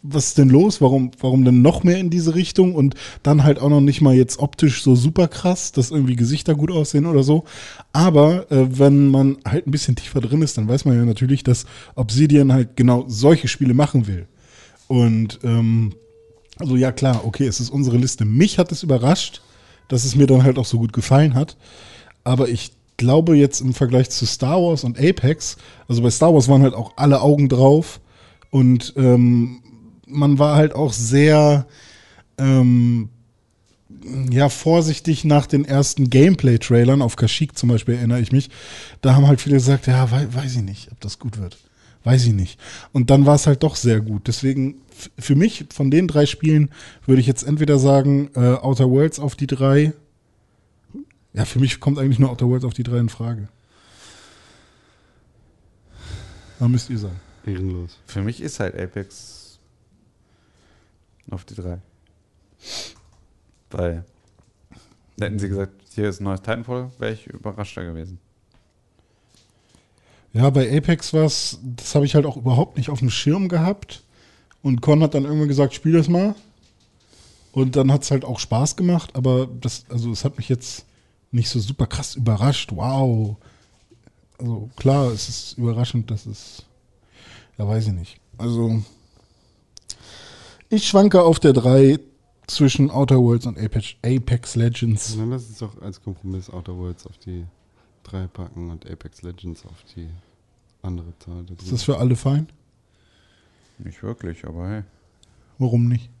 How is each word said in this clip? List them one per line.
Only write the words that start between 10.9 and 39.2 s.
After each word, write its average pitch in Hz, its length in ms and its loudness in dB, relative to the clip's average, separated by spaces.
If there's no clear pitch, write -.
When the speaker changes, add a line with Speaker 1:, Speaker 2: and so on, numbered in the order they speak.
Speaker 1:
ja 120 80 2
natürlich, 127 380 0
dass 123 220 0
Obsidian 139 560 4
halt 127 240 2
genau 123 320 2
solche 131 400 2
Spiele 127 260 0
machen 131 340 2
will. 90 200 -8
Und, 113 560 0
ähm, 113 500 0
also 131 160 -2
ja 127 160 2
klar, 123 340 -2
okay, 127 220 -4
es 107 120 -6
ist 120 100 -6
unsere 131 280 0
Liste. 123 280 -2
Mich 135 340 0
hat 175 120 0
es 170 120 -10
überrascht, 135 580 -2
dass 123 180 -2
es 123 100 -4
mir 143 120 6
dann 127 160 6
halt 131 140 4
auch 127 80 -4
so 117 140 -4
gut 113 120 -2
gefallen 135 420 2
hat. 139 220 -4
Aber 165 240 0
ich - 220 -6
glaube 151 400 4
jetzt 139 240 2
im 127 120 -2
Vergleich 127 360 0
zu - 160 -6
Star 135 360 -2
Wars 170 220 -2
und 120 160 -6
Apex, - 560 0
also 120 140 0
bei 120 100 2
Star 160 220 4
Wars 127 160 4
waren 139 120 8
halt 131 120 4
auch 113 240 -10
alle 139 240 4
Augen 143 260 4
drauf 135 540 4
und, 123 460 2
ähm, 123 600 2
man 143 320 0
war 147 180 2
halt 156 200 4
auch 139 180 -2
sehr, 143 720 4
ähm, 123 720 2
ja, 139 200 2
vorsichtig 160 760 0
nach 147 220 2
den 143 180 0
ersten 135 460 0
Gameplay-Trailern, 131 880 4
auf 117 140 -2
Kashyyyk - 420 -2
zum 120 120 0
Beispiel 117 260 0
erinnere 120 260 -2
ich 107 100 -4
mich, 135 200 0
da 131 140 4
haben 139 120 6